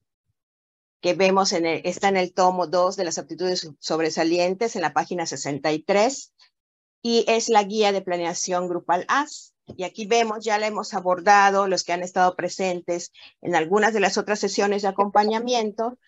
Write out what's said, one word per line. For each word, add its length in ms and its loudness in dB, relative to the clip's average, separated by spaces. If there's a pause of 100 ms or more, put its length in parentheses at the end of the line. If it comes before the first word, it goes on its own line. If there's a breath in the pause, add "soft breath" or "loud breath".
(1000)
que 120 0
vemos, 400 2
en 140 0
el, 180 -2
está 240 -2
en 80 2
el 160 -2
tomo 340 2
dos 300 0
de 80 -2
las 140 -6
aptitudes 600 -6
sobresalientes, 960 0
en 60 -4
la 140 -2
página 320 -4
sesenta 440 -4
y 120 -2
tres, 500 0 (720 soft breath)
y 260 2
es 220 2
la 120 6
guía 300 2
de 80 0
planeación 680 -4
grupal 400 -2
as. 440 -2 (240)
Y 80 -8
aquí 220 -10
vemos, 360 0
ya 140 0
la 100 -2
hemos 280 -6
abordado, 760 4
los 160 -2
que 80 -4
han 100 -4
estado 340 2
presentes 760 -4 (300 loud breath)
en 120 -2
algunas 380 2
de 80 0
las 160 2
otras 220 -2
sesiones 420 0
de 80 0
acompañamiento, 1200 0